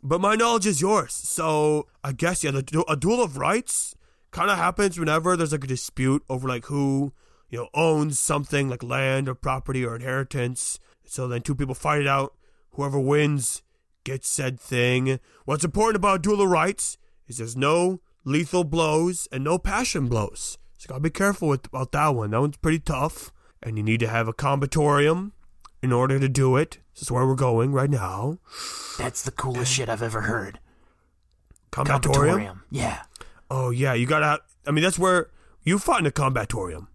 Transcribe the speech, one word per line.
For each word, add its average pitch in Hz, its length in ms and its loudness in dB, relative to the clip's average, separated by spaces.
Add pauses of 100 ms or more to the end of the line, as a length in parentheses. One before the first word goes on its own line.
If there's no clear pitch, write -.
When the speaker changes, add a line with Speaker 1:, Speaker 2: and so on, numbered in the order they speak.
Speaker 1:
But 156 200 0
my 208 140 2
knowledge 233 300 2
is 170 160 0
yours, 190 320 0
so 151 720 0 (160)
I 139 100 -4
guess, 170 300 -2
yeah, 147 80 0
the 135 120 -2
du-, 160 240 0
a 156 80 2
duel 196 260 2
of 151 160 -2
rights 175 560 -2 (380)
kinda 190 240 0
happens 175 420 0
whenever 165 380 2
there's, 165 160 0
like, 147 140 -2
a - 20 -8
dispute 131 640 0
over, 131 180 -4
like, 123 180 -4
who, 139 480 0 (360)
you 117 100 -8
know, 120 140 -8
owns 151 460 2
something, 143 500 0
like, 123 140 -6
land 135 440 0
or 127 80 -6
property 131 500 -4
or 117 100 -6
inheritance. 127 840 -4 (260)
So 127 220 -6
then 120 140 -4
two 143 140 -2
people 131 200 -2
fight 147 260 0
it 135 60 0
out. 139 260 0 (380)
Whoever 139 280 -2
wins 143 640 2 (440)
gets 131 240 -6
said 127 300 -4
thing. 127 600 2 (260)
What's 143 200 -2
important 214 320 2
about 196 180 4
a 175 60 -2
duel 202 200 2
of 190 80 4
rights 180 480 0 (300)
is 123 100 -14
there's 113 200 -8
no 175 440 2 (240)
lethal 156 380 0
blows 165 680 0
and 131 120 -6
no 165 140 2
passion 196 500 -2
blows. 110 500 -4 (200)
So - 120 -20
gotta 135 120 -8
be 160 80 0
careful 196 380 0
with, 135 200 0
about 127 260 -6
that 147 160 2
one. 113 220 0
That 113 100 2
one's 147 160 0
pretty 160 220 2
tough, 151 520 -4 (300)
and 110 160 -6
you 107 60 -2
need 113 180 2
to 113 60 0
have 113 200 0
a 113 60 -6
combatorium 143 1000 2 (500)
in 127 120 0
order 131 260 2
to 135 100 2
do 131 280 4
it. 160 220 -2 (140)
This - 100 -16
is - 80 -6
where 123 140 2
we're 131 100 2
going 127 380 2
right 135 160 2
now. 113 500 -2 (580)
Speaker 2:
That's - 260 -6
the 127 80 -4
coolest 123 420 -2
shit 123 160 -2
I've 113 140 -2
ever 110 180 -4
heard. 107 380 -4 (1120)
Speaker 1:
Combatorium? 135 300 0
Speaker 2:
Combatorium, 143 680 2
yeah. 123 340 -6 (460)
Speaker 1:
Oh, 131 220 -2
yeah, 127 220 0
you 120 120 2
gotta, 151 360 2 (260)
I 143 40 -2
mean, 151 120 2
that's 180 160 2
where 180 300 2 (340)
you 185 160 2
fought 254 200 2
in 160 60 2
a 143 60 2
combatorium. 104 840 -2